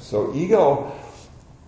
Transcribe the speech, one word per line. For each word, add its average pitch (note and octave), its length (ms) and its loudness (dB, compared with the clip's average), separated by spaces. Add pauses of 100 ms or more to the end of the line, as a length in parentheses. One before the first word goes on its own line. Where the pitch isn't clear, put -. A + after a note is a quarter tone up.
So G#2 320 -4
ego E3 600 2 (760)